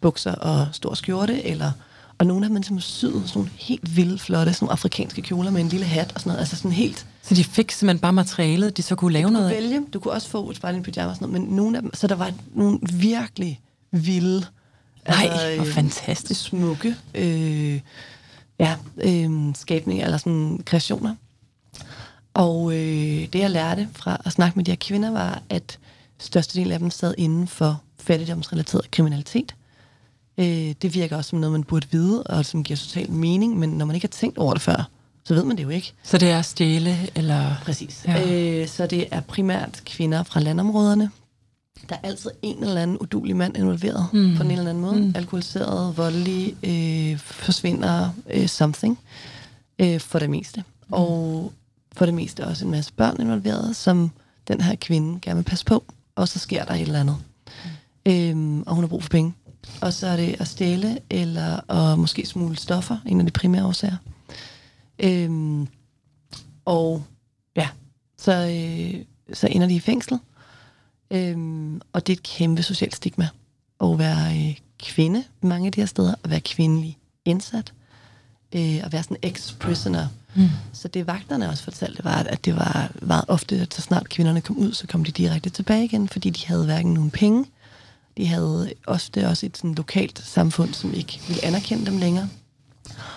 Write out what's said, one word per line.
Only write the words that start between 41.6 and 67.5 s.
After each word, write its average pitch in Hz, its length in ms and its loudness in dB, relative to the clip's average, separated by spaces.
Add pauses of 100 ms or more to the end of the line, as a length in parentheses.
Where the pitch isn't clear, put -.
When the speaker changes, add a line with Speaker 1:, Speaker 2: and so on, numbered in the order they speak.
Speaker 1:
Der 180 60 -8
er 196 140 -10
altid 190 220 -10 (120)
en 208 200 -6
eller 190 200 0
anden 175 160 0
uduelig 196 380 -2
mand 180 200 0
involveret 185 560 0
Speaker 2:
Mm. 190 240 6
Speaker 1:
på 160 60 2
en 147 80 4
eller 180 200 0
anden 170 100 -2
måde. 202 200 2
Speaker 2:
Mm. 196 140 4
Speaker 1:
Alkoholiseret, 180 840 -2
voldelig, 180 680 0
øh, 160 560 0
forsvinder, 175 920 0 (200)
øh, - 180 2
something, 170 500 2 (800)
øh, 175 220 4
for - 180 -2
det 147 120 0
meste. 175 300 -6 (280)
Speaker 2:
Mm. 196 40 -6
Speaker 1:
Og 170 600 0 (400)
for - 120 2
det 170 100 2
meste - 320 -6
også - 180 -6
en 175 60 -2
masse 151 220 -2
børn - 280 0
involveret, 220 560 -2
som 175 340 4 (380)
den - 120 0
her 180 140 2
kvinde 165 480 -2
gerne 170 140 -2
vil 175 80 0
passe - 200 -2
på, - 200 2 (320)
og 180 120 2
så - 100 -6
sker - 260 -4
der - 100 -4
et 165 60 -2
eller 151 200 -2
andet. 143 160 2 (920)
Speaker 2:
Mm. 190 60 6
Speaker 1:
Øhm, 156 500 2
og 170 120 -4
hun 170 100 2
har 160 40 -2
brug 175 140 -4
for 156 80 -8
penge. 165 240 4 (460)
Og 180 120 0
så 185 140 -6
er 175 100 0
det 170 220 0
at 170 100 -4
stjæle, 196 500 0 (120)
eller 165 640 -2
at 160 260 4
måske - 280 0
smule 170 300 -4
stoffer, 180 400 -2 (100)
en 180 140 4
af 175 60 4
de 165 60 0
primære 185 340 2
årsager. 185 300 -2 (1040)
Øhm, 160 680 0 (960)
og 165 400 2 (520)